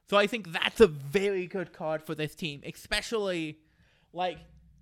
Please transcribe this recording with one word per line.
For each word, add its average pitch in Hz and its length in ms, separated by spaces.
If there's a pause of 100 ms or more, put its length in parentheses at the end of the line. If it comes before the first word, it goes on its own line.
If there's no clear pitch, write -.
(100)
So 196 60
I 202 100
think 202 260
that's 175 280
a 220 80
very 180 580
good 175 260
card 156 300
for 160 140
this 151 180
team, 143 320
especially, 185 920 (540)
like, 170 260 (440)